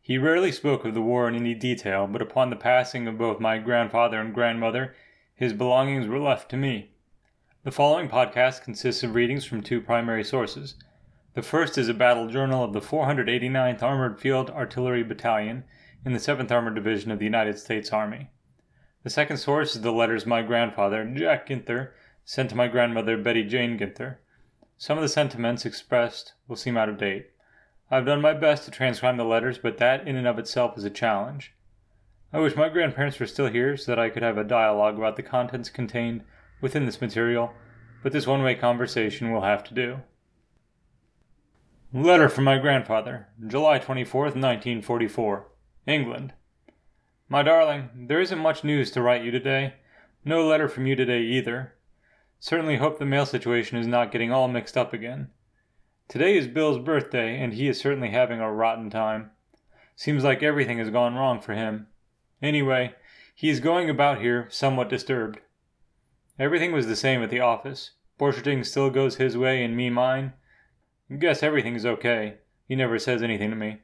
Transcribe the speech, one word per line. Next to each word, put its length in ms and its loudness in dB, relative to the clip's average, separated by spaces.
He 160 -4
rarely 360 2
spoke 320 -2
of 100 -4
the 80 0
war 260 2
in 60 -2
any 220 -2
detail, 500 -2
but 160 -6
upon 260 0
the 60 -6
passing 540 0
of 100 -8
both 220 0
my 180 0
grandfather 640 2
and 120 -6
grandmother, 640 0
his 180 -2
belongings 540 2
were 140 -2
left 300 0
to 60 -6
me. 360 -4
The 80 -6
following 360 2
podcast 540 2
consists 400 -4
of 140 -2
readings 280 2
from 160 -6
two 200 -2
primary 420 0
sources. 540 -4
The 80 -6
first 340 0
is 120 2
a 40 0
battle 360 4
journal 340 0
of 100 -2
the 80 -2
four 260 -2
hundred 220 0
eighty-ninth 540 0
Armored 380 0
Field 300 0
Artillery 520 -2
Battalion 640 -2
in 80 -2
the 80 -2
Seventh 320 -2
Armored 240 2
Division 340 -2
of 80 -2
the 60 -2
United 340 0
States 340 -6
Army. 380 -4
The 80 -8
second 280 0
source 360 0
is 80 -8
the 80 0
letters 360 2
my 160 2
grandfather, 720 0
Jack 360 0
Ginther, 400 -6
sent 260 -4
to 60 -6
my 120 4
grandmother, 500 0
Betty 240 2
Jane 340 -2
Ginther. 420 -8
Some 160 -2
of 60 -2
the 60 0
sentiments 580 -2
expressed 680 -2
will 80 -10
seem 220 -4
out 120 2
of 100 -6
date. 320 -4
I've 160 2
done 140 2
my 120 6
best 320 2
to 60 -18
transcribe 460 0
the 80 -2
letters, 340 0
but 200 -4
that 280 4
in 80 -4
and 100 -2
of 140 2
itself 400 -2
is 60 -8
a 40 -2
challenge. 640 -2
I 60 -2
wish 160 2
my 140 2
grandparents 500 -2
were 80 -4
still 220 -2
here 280 0
so 140 -8
that 80 2
I 100 2
could 140 -4
have 160 0
a 60 0
dialogue 520 4
about 200 -2
the 80 -10
contents 440 -4
contained 540 -4
within 260 -2
this 140 -6
material, 540 0
but 80 -2
this 160 -2
one-way 260 2
conversation 800 -2
will 100 0
have 220 2
to 100 -18
do. 240 -4
Letter 360 8
from 160 2
my 140 6
grandfather, 680 0
July 360 4
twenty-fourth, 560 -2
nineteen 440 0
forty-four, 680 -2
England. 460 -4
My 140 2
darling, 640 4
there 140 2
isn't 180 -2
much 240 2
news 300 0
to 100 0
write 220 4
you 80 -4
today. 420 -2
No 220 2
letter 220 4
from 180 -4
you 80 2
today 280 2
either. 520 -2
Certainly 360 0
hope 240 0
the 40 -4
mail 220 2
situation 520 -2
is 100 -2
not 240 2
getting 180 -2
all 160 4
mixed 300 -4
up 160 0
again. 380 -10
Today 320 2
is 80 0
Bill's 320 0
birthday, 640 -2
and 100 -4
he 140 -2
is 140 0
certainly 300 -2
having 280 2
a 140 -2
rotten 380 -2
time. 420 -4
Seems 260 0
like 180 2
everything 380 0
has 100 -4
gone 280 0
wrong 240 0
for 140 -8
him. 340 -6
Anyway, 540 0
he 160 0
is 80 2
going 320 2
about 300 2
here 300 0
somewhat 380 0
disturbed. 520 -4
Everything 320 2
was 160 0
the 80 -2
same 300 0
at 60 -4
the 100 0
office. 500 -2
Borcherding 440 0
still 240 2
goes 280 2
his 200 0
way 280 2
and 120 -2
me 140 0
mine. 420 0
Guess 240 2
everything 320 0
is 100 -6
okay. 520 0
He 80 -2
never 240 0
says 200 0
anything 300 -2
to 60 -4
me. 280 -8